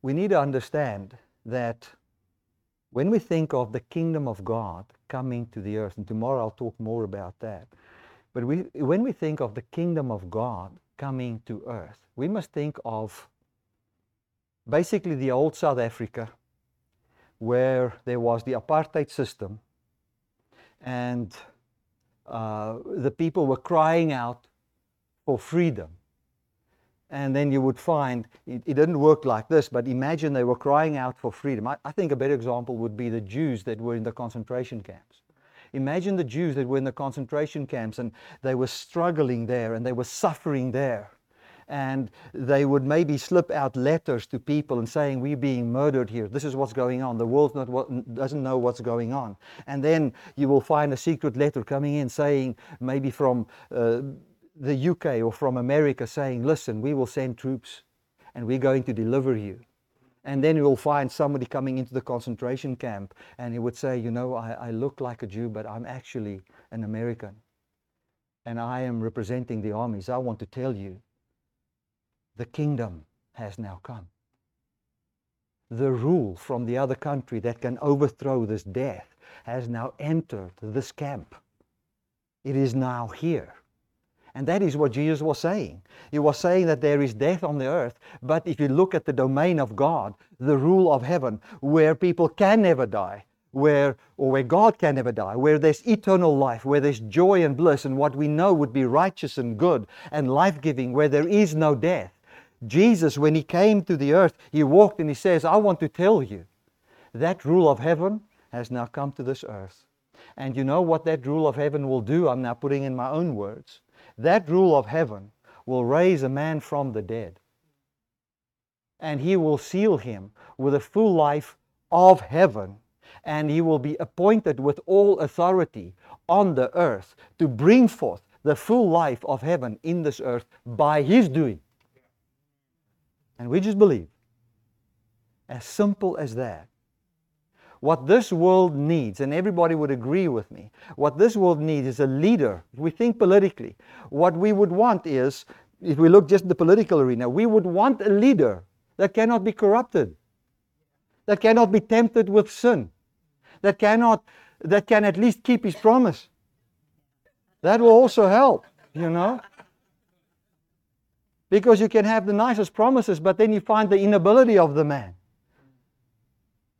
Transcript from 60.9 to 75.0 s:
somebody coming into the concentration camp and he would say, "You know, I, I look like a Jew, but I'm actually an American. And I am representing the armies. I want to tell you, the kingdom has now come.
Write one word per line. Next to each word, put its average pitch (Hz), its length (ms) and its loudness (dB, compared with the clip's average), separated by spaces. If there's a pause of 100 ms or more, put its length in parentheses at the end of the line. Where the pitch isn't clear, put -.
somebody 143 360 -4
coming 131 320 -6
into 127 160 -10
the 127 80 -6
concentration 123 760 -8
camp 101 380 -12 (240)
and 120 160 -12
he 120 60 -8
would 117 180 -8
say, 131 180 -6
"You 120 140 -6
know, 127 240 -6
I, 113 200 -10
I 117 180 -12
look 131 300 -6
like 123 200 -10
a 117 60 -12
Jew, 110 220 -8
but 107 180 -12
I'm 113 180 -14
actually 107 560 -12 (300)
an 113 120 -10
American. 110 520 -10 (1120)
And 117 120 -10
I 123 220 -8
am 123 200 -6
representing 117 600 -8
the 104 100 -6
armies. 107 380 -8
I 127 80 -4
want 120 220 -8
to 104 80 -14
tell 127 280 -8
you, 98 240 -14 (1400)
the 117 100 -12
kingdom 117 600 -6 (280)
has 104 260 -16
now 98 240 -14
come. 104 240 -20 (1600)